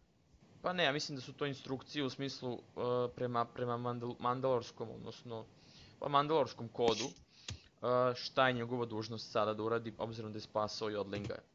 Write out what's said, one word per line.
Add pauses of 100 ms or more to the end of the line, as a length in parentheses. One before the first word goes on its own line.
(600)
Pa
ne,
ja
mislim
da
su
to
instrukcije
u
smislu,
e, (500)
prema,
prema
Mandal-,
mandalorskom,
odnosno, (520)
pa
mandalorskom
kodu,
e, (1040)
šta
je
njegova
dužnost
sada
da
uradi,
obzirom
da
je
spasao
Jodlinga, (200)